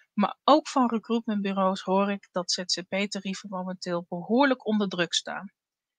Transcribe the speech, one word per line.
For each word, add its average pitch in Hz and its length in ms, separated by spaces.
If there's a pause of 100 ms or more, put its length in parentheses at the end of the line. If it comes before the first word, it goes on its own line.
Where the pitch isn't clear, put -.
(140)
maar - 300
ook 302 240
van 247 220
recruitmentbureaus 196 920
hoor 196 300
ik 202 200
dat 175 200
Z 190 140
Z - 140
P-tarieven 190 720
momenteel 185 600
behoorlijk 247 560
onder 208 220
druk 175 260
staan. 156 400 (460)